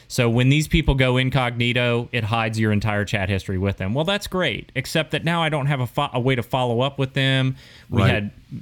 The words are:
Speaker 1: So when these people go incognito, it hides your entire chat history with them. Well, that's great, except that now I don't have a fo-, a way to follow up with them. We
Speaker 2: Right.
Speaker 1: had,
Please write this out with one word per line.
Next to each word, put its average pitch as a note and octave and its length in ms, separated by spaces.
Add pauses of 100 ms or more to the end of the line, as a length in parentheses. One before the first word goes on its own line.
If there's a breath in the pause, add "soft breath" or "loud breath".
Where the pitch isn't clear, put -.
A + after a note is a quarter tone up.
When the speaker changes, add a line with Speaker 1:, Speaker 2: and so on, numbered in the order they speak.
Speaker 1:
So A#2+ 220
when B2 180
these D3+ 180
people D3+ 280
go B2+ 240
incognito, A#2+ 920
it A#2+ 140
hides A2 340
your A2 140
entire G#2 320
chat F#2+ 240
history F#2+ 300
with G2 180
them. G2 160
Well, D3 140
that's G3+ 200
great, E3 480
except D#3 360
that D3+ 140
now E3+ 180
I D#3 80
don't C#3+ 160
have C#3+ 140
a B2 60
fo-, C#3+ 280
a B2+ 40
way B2+ 160
to A#2+ 80
follow B2 380
up C3+ 180
with C3+ 140
them. C3+ 420 (360 loud breath)
We G2 100
Speaker 2:
Right. F#2+ 100
Speaker 1:
had, G#2 200 (320)